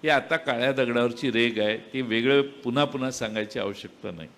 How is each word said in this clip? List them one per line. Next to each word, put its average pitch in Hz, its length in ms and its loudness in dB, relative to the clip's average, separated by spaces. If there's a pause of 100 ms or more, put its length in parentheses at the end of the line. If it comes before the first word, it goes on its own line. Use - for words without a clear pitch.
हे 151 60 2
आता 143 260 2
काळ्या 131 360 0
दगडावरची 120 600 2
रेघ 117 280 2
आहे, 107 180 2
ती - 240 -8
वेगळं 123 400 4
पुन्हा 139 440 -2
पुन्हा 131 260 -4
सांगायची 107 480 -6
आवश्यकता 101 520 -8
नाही. 80 260 -14